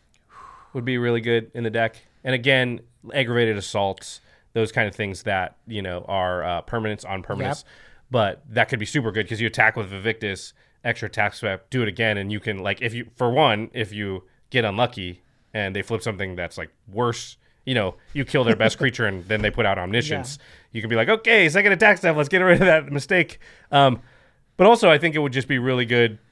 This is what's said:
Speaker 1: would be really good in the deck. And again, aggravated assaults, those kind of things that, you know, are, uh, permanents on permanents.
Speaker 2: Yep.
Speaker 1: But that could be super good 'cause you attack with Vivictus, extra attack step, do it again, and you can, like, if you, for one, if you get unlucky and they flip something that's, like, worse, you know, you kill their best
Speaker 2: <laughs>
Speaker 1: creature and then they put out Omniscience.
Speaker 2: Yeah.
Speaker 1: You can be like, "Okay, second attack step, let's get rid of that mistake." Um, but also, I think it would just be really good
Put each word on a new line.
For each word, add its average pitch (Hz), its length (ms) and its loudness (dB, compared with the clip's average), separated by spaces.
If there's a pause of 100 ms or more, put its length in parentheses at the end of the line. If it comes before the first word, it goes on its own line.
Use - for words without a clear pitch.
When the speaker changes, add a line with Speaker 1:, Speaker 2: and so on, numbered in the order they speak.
(720)
Speaker 1:
would 127 120 -8
be 127 120 -2
really 120 240 2
good 117 320 0
in 120 100 -6
the 113 60 -2
deck. 113 280 -2 (260)
And 131 100 -2
again, 127 480 0 (320)
aggravated 120 420 2
assaults, 98 640 -4 (340)
those 113 180 0
kind 113 160 0
of 98 80 -8
things 98 280 -6
that, 95 340 -4 (100)
you 107 160 -8
know, 90 240 -8
are, 90 360 -2
uh, 85 200 -4
permanents 107 440 -6
on 95 140 -8
permanents. 131 420 -6
Speaker 2:
Yep. - 20 -20 (440)
Speaker 1:
But 107 400 0
that 110 200 0
could 123 100 -4
be 107 80 -6
super 117 240 -2
good 104 180 -4
'cause 110 100 -8
you 117 80 -2
attack 110 300 0
with 98 140 -8
Vivictus, 98 640 -6 (300)
extra 117 240 -4
attack 104 280 -2
step, 95 340 -8
do 127 140 -2
it 110 40 -2
again, 107 300 -2
and 98 140 -6
you 107 80 -6
can, 104 200 -6
like, 98 220 -6
if 117 140 -4
you, 120 100 -10 (100)
for 123 160 0
one, 120 420 2
if 104 200 -6
you 98 300 -8 (260)
get 120 160 0
unlucky 98 560 -4 (320)
and 98 220 -4
they 98 80 -4
flip 113 180 -4
something 95 340 -6
that's, 87 220 -10
like, 82 120 -12 (220)
worse, 120 460 -4 (280)
you 131 80 -4
know, 101 220 -2 (180)
you 139 120 -4
kill 135 180 0
their 113 120 4
best 110 220 2
Speaker 2:
<laughs> - 20 -20
Speaker 1:
creature 123 260 0
and 95 220 -4
then 107 140 0
they 107 100 0
put 117 140 -2
out 98 120 2
Omniscience. 131 600 -4
Speaker 2:
Yeah. - 60 -20 (280)
Speaker 1:
You 113 80 -8
can 107 80 -8
be 117 80 0
like, 113 120 2
"Okay, 220 400 4
second 196 220 4
attack 202 280 4
step, 165 180 2
let's 147 120 0
get 185 100 2
rid 180 220 8
of 190 60 6
that 156 240 4
mistake." 151 480 0 (320)
Um, 139 300 6 (560)
but 208 100 8
also, 226 240 8
I 151 60 6
think 156 180 0
it 156 40 0
would 143 140 0
just 131 140 -2
be 131 100 0
really 123 280 0
good 117 340 2 (120)